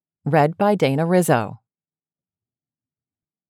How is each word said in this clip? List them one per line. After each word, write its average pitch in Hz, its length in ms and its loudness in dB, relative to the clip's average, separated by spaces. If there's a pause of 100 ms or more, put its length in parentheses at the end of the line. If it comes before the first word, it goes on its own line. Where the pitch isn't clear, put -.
(220)
Read 151 360 0
by 202 160 2
Dana 156 320 0
Rizzo. 147 560 0 (1900)